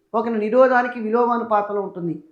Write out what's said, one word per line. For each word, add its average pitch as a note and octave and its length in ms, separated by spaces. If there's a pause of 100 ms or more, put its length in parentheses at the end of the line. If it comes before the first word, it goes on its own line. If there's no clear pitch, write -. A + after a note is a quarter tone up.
(140)
ఓకేనా? A3+ 240
నిరోధానికి B3 640
విలోమానుపాతంలో G#3+ 840
ఉంటుంది. F3 500